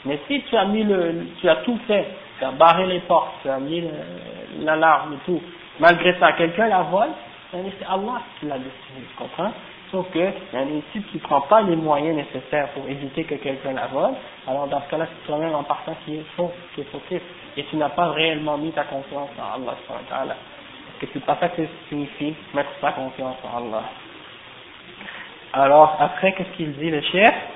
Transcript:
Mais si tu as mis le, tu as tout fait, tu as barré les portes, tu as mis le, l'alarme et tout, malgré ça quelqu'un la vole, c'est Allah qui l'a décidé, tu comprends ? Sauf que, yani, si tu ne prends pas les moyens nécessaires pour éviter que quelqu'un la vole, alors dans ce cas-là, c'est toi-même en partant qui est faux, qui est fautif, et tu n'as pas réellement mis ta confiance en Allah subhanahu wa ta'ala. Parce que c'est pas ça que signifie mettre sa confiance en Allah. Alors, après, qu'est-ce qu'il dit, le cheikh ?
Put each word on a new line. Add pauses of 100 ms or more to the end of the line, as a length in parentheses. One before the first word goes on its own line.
Mais
si
tu
as
mis
le, (120)
tu
as
tout
fait, (340)
tu
as
barré
les
portes, (120)
tu
as
mis
le, (760)
l'alarme
et
tout, (380)
malgré
ça
quelqu'un
la
vole, (400)
c'est
Allah (200)
qui
l'a
décidé,
tu
comprends ? (400)
Sauf
que, (220)
yani, (100)
si
tu
ne
prends
pas
les
moyens
nécessaires
pour
éviter
que
quelqu'un
la
vole, (340)
alors
dans
ce
cas-là,
c'est
toi-même
en
partant
qui
est (100)
faux, (220)
qui
est
fautif, (340)
et
tu
n'as
pas
réellement
mis
ta
confiance
en
Allah
subhanahu
wa
ta'ala.
Parce
que
c'est
pas
ça
que (280)
signifie (220)
mettre (100)
sa
confiance
en
Allah. (1700)
Alors,
après,
qu'est-ce
qu'il
dit,
le
cheikh ? (200)